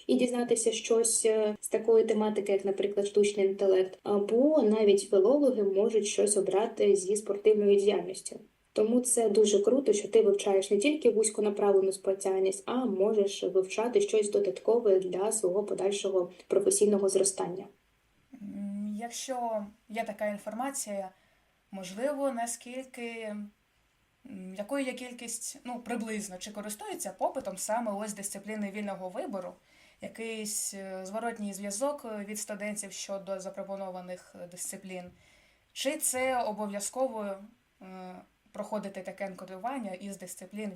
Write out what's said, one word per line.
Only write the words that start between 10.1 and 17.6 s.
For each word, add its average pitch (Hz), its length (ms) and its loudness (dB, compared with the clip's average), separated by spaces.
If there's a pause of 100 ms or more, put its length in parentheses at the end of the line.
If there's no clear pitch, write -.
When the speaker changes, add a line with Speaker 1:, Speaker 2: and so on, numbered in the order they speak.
Speaker 1:
вивчаєш 196 480 2
не 202 80 4
тільки 285 320 4
вузьконаправлену 208 840 2
спеціальність, 190 760 0
а 247 180 0
можеш 202 580 2
вивчати 196 580 2
щось 208 300 2
додаткове 202 720 4
для 185 320 -2
свого 202 320 0
подальшого 196 680 -2 (180)
професійного 196 600 4
зростання. 190 560 0 (800)